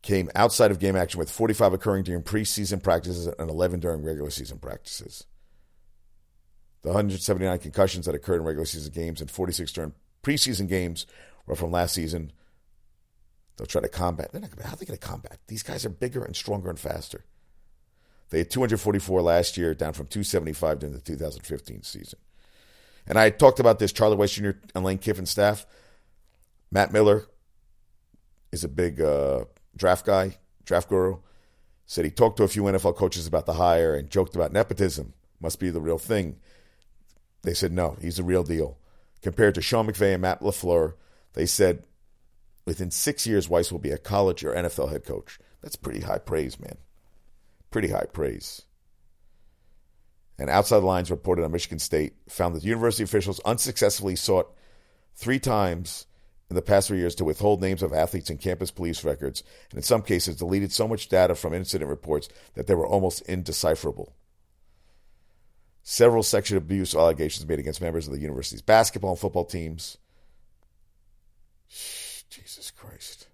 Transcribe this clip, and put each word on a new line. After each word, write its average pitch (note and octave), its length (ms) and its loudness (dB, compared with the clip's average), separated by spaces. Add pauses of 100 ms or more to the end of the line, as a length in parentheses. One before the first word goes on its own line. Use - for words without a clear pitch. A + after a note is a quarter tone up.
Came F#2 320 0
outside A2 380 6
of F2 80 -2
game F#2+ 160 2
action, F2 220 0
with E2 120 -4
forty-five G#2+ 420 2
occurring F#2+ 300 0
during F2 200 -4
preseason G#2 600 -4
practices F2 440 0
and D#2+ 240 -6
eleven F2 280 0
during E2 240 -4
regular D2 280 -6
season B1+ 280 -12
practices. - 680 -16 (1600)
The E2+ 100 -4
hundred G2 280 0
seventy-nine F#2 380 0
concussions F2+ 480 0
that E2+ 80 -2
occurred E2+ 220 -2
in D#2+ 80 -2
regular D#2+ 220 -4
season D2+ 260 -10
games E2 280 -6
and D#2 80 -10
forty-six F2+ 440 -6
during D#2 220 -8 (280)
preseason B2 460 0
games F2 400 -2 (360)
were - 120 -6
from E2+ 160 -4
last F2 220 0
season. D#2+ 360 -4 (1300)
They'll - 100 -12
try - 140 -2
to - 80 -4
combat. F2 420 -4
They're E3+ 100 -10
not - 140 -14
gonna, - 140 -14
how - 60 -10
are - 20 -14
they - 80 -16
gonna - 140 -12
combat? - 500 -14
These G#2 160 -10
guys C#3 200 -8
are A2+ 40 -6
bigger B2 340 -6
and - 140 -10
stronger F#2+ 340 -4
and E2 80 -8
faster. - 460 -10 (1080)
They D#2+ 80 0
had E2+ 120 0
two B2+ 100 -2
hundred A2 200 2
forty-four F#2 420 0
last E2+ 340 4
year, E2 180 0
down D#2 200 -4
from D2+ 120 -10
two G#2 160 -6
seventy-five D#2 560 -2
during C#2+ 160 -8
the C2+ 60 -12
two D#2 160 -8
thousand D2 260 -8
fifteen B1+ 400 -12
season. - 380 -16 (880)
And G2+ 100 4
I A2 120 10
talked C3 280 8
about A2+ 220 6
this, G2+ 120 2
Charlie G#2+ 240 4
Weiss G2+ 180 2
Junior G2+ 260 -4 (120)
and F#2 120 -2
Lane F#2+ 140 0
Kiffin F#2+ 280 -4
staff. G#2 400 0 (1040)
Matt F#2+ 220 4
Miller G#2 340 6 (1300)
is D#2+ 100 -6
a E2 60 -6
big, D2+ 320 -2
uh, C#2+ 460 2 (300)
draft F#2 300 2
guy, F#2+ 320 2 (260)
draft F2+ 240 0
guru. F#2+ 300 2 (680)
Said - 180 -2
he - 80 0
talked A2+ 240 4
to G#2+ 80 4
a F#2+ 40 4
few G2+ 200 0
N F#2+ 80 2
F F#2+ 80 0
L F#2 80 4
coaches F2 340 -2
about D#2 200 0
the E2 80 -2
hire E2 420 4
and C#2+ 120 -6
joked F#2 280 0
about D#2 160 0
nepotism. F#2 600 -2 (260)
Must - 180 -6
be F2+ 120 -2
the E2 100 -4
real D#2+ 180 -2
thing. F#2 380 -2 (1080)
They E2 120 -2
said, F2+ 160 -2
"No, E2+ 300 -2
he's E2+ 160 -6
the F#2+ 80 -4
real F2+ 180 2
deal." D#2 340 -2 (460)
Compared G#2+ 320 4
to G2+ 80 -2
Sean A2+ 240 2
McVay G2+ 280 2
and F2+ 80 0
Matt F#2 180 0
LaFleur, E2+ 540 0 (400)
they E2 120 0
said, F2+ 400 2 (800)
"Within F2+ 260 -6
six - 340 -2
years, G2+ 240 2
Weiss E2+ 220 2
will F2 80 -6
be D2 140 -4
a - 60 -4
college G2 440 0
or D2+ 100 -4
N F2 120 -2
F D#2+ 160 -4
L C2+ 80 0
head D2 160 -6
coach." - 340 -10 (220)
That's - 160 -14
pretty - 240 -8
high G1+ 180 -4
praise, D2 400 -4
man. - 200 -16 (920)
Pretty G#2+ 180 -2
high G1+ 240 -2
praise. C2 500 -6 (1800)
And C#2 120 -4
Outside G2+ 320 6
Lines F2+ 280 2
reported E2+ 340 0
on D#2 80 -2
Michigan E2+ 260 -4
State D2+ 360 -2 (140)
found F2 260 -2
that D#2+ 60 -6
the E2 80 -4
university A2+ 360 2
officials G2 360 0
unsuccessfully G2+ 760 0
sought F#2 360 2 (600)
three B2+ 240 0
times F#2+ 680 -2 (440)
in E2+ 60 -2
the F2+ 60 2
past G2 260 4
three G2 100 0
years F2 180 0
to - 80 -4
withhold G2 360 2
names F#2+ 220 0
of D#2+ 100 -2
athletes D#2+ 360 0
and D#2 120 -6
campus F2+ 300 -2
police E2+ 340 -6
records, C#2+ 380 -4 (280)
and - 80 -10
in - 40 -8
some A2+ 200 2
cases F2 340 0
deleted F#2+ 360 -2
so A2 160 0
much A2 200 -4
data F2+ 260 6
from D#2+ 200 -4
incident F2+ 340 -4
reports D2+ 400 -4 (260)
that - 120 -6
they G2 80 4
were D#2+ 120 2
almost F#2+ 360 0
indecipherable. D#2+ 920 -2 (1700)
Several A#2 400 6
sexual G#2 360 0
abuse F#2 360 -2
allegations D#2+ 520 2
made D#2 120 -2
against D2 220 -6
members E2 260 -4
of C#2+ 60 -10
the C#2 80 -8
university's C#2+ 420 -8
basketball G#2+ 500 4
and F2 80 -6
football F2+ 240 -2
teams. E2 540 -10 (2250)
Jesus - 440 -18
Christ. - 600 -20